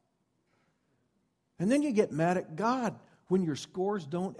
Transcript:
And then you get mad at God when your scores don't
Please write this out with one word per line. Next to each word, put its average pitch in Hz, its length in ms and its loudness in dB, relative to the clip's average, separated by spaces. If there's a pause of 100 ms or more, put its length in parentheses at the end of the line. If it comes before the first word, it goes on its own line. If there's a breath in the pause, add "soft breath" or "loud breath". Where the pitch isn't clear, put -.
(1600)
And 185 120 0
then 285 120 4
you 294 100 0
get 208 180 2
mad 165 280 2
at 156 180 -8
God 226 420 0 (300 soft breath)
when 190 140 4
your 156 140 0
scores 190 500 -4
don't 175 340 -4